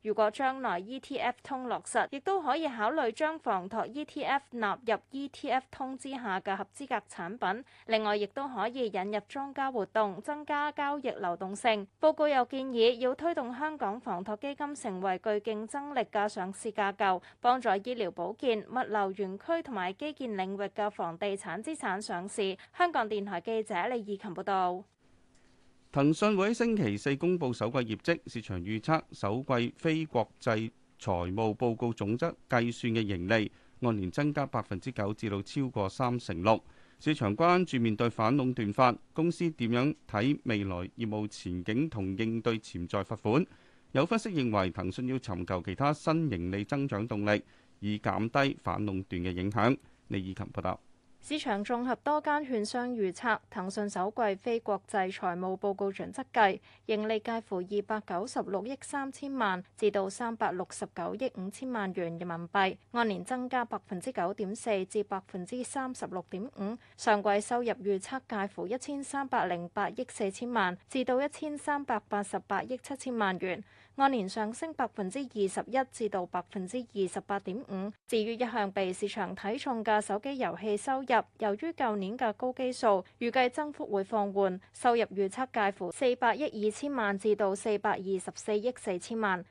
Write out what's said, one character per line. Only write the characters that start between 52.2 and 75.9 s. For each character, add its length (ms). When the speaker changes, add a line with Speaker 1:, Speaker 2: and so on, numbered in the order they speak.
Speaker 1:
券 220
商 260
預 220
測， 260
騰 220
訊 180
首 240
季 220
非 240
國 320
際 180
財 300
務 180
報 160
告 160
準 220
則 100
計， 260
盈 200
利 140
介 260
乎 120
二 280
百 180
九 220
十 140
六 240
億 160
三 280
千 240
萬 300
至 120
到 200
三 260
百 160
六 180
十 240
九 220
億 220
五 120
千 220
萬 220
元 240
人 100
民 220
幣， 260
按 160
年 160
增 240
加 160
百 220
分 160
之 100
九 220
點 200
四 340
至 180
百 220
分 180
之 180
三 320
十 120
六 220
點 140
五。 340
上 260
季 160
收 220
入 80
預 280
測 300
介 260
乎 140
一 100
千 240
三 240
百 200
零 280
八 160
億 200
四 200
千 220
萬 260
至 160
到 160
一 80
千 280
三 280
百 120
八 120
十 180
八 240
億 200
七 140
千 200
萬 220
元， 240
按 160
年 160
上 260
升 200
百 140
分 220
之 100
二 280
十 200
一 100
至 200